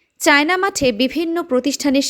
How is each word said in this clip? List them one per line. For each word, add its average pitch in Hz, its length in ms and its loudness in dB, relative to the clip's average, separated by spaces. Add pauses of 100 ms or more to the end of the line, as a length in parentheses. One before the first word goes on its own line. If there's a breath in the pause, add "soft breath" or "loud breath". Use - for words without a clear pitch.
(220)
চায়না 302 360 4
মাঠে 392 340 -2
বিভিন্ন 269 520 -2
প্রতিষ্ঠানের 269 680 0